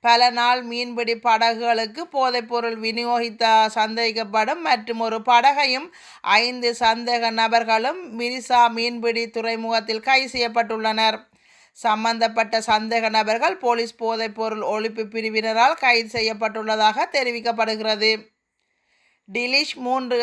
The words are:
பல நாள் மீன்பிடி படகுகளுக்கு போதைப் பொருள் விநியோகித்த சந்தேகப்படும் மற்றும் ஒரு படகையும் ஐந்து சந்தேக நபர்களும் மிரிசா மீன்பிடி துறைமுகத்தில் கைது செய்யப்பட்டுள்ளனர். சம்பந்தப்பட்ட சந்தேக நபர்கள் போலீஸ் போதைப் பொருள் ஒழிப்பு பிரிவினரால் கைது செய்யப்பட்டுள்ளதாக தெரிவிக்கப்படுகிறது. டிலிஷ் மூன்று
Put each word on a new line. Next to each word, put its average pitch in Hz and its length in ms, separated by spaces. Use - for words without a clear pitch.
பல 240 280
நாள் 240 340
மீன்பிடி 233 540
படகுகளுக்கு 226 880
போதைப் 247 440
பொருள் 233 280
விநியோகித்த 233 640
சந்தேகப்படும் 220 920
மற்றும் 233 400
ஒரு 226 200
படகையும் 269 680
ஐந்து 240 400
சந்தேக 233 580
நபர்களும் 226 680
மிரிசா 240 560
மீன்பிடி 233 600
துறைமுகத்தில் 226 800
கைது 262 240
செய்யப்பட்டுள்ளனர். 220 880
சம்பந்தப்பட்ட 226 840
சந்தேக 220 480
நபர்கள் 226 540
போலீஸ் 233 360
போதைப் 226 400
பொருள் 220 300
ஒழிப்பு 214 380
பிரிவினரால் 220 760
கைது 226 300
செய்யப்பட்டுள்ளதாக 220 1000
தெரிவிக்கப்படுகிறது. 220 1000
டிலிஷ் 247 480
மூன்று 254 460